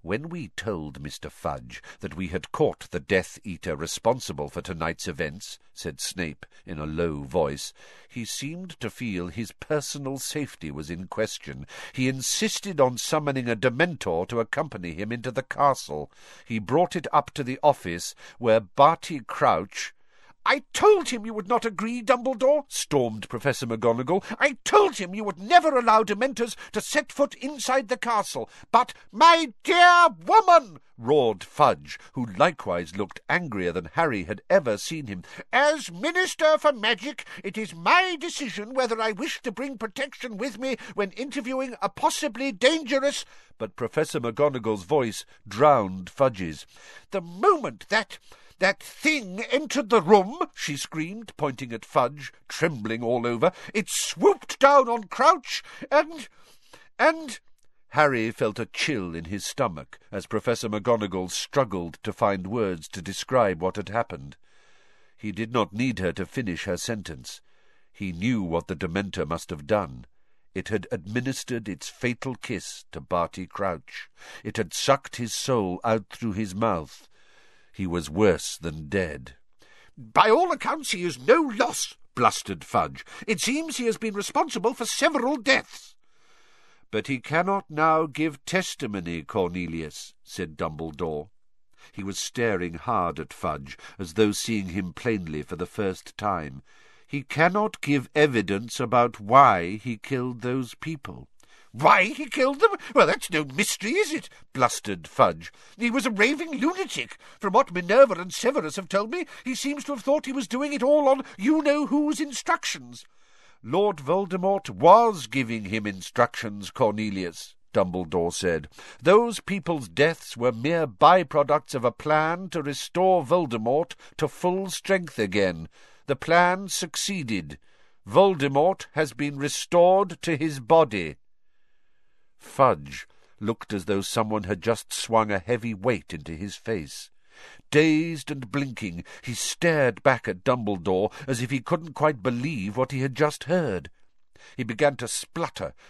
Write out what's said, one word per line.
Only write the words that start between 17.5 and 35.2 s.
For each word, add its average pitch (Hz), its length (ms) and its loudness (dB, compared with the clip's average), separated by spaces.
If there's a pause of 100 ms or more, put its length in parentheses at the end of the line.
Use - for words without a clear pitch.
office 90 540 0 (220)
where 113 220 4
Barty 143 600 4
Crouch—" 101 760 -2 (560)
"I 269 220 0
told 403 380 4
him 220 160 -6
you 226 80 -8
would 202 160 -8
not 233 160 2
agree, 226 360 -4
Dumbledore," 262 680 2
stormed 113 580 -2
Professor 120 400 -2
McGonagall. 117 560 0 (160)
"I 285 240 2
told 392 320 4
him 185 180 -8
you 214 120 -6
would 190 120 -6
never 294 400 6
allow 226 260 6
Dementors 220 520 -2 (160)
to 214 80 -4
set - 320 -2
foot 277 240 0
inside 262 540 -2
the 247 80 -2
castle. 202 520 -2 (220)
But, 240 220 4 (180)
my 320 400 8 (120)
dear 349 440 10 (180)
woman," 339 540 6 (180)
roared 117 460 4
Fudge, 92 560 2 (140)
who 123 120 -4
likewise 92 720 0
looked 98 320 -6
angrier 110 460 -2
than 85 220 -6
Harry 120 280 0
had 98 260 -6
ever 135 280 4
seen 151 300 -8
him, 92 160 -10 (280)